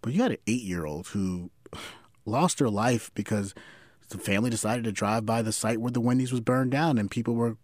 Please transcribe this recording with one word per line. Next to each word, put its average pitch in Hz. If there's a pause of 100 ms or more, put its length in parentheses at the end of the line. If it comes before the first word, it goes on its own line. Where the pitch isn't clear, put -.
but 113
you 180
had 240
an - (100)
eight-year-old 90
who 92 (760)
lost 135
her 135
life 110
because 101 (540)
the 95
family 107
decided 113
to 113
drive 107
by 113
the 110
site 110
where 123
the 123
Wendy's 123
was 123
burned 127
down 143
and 104
people 117
were 117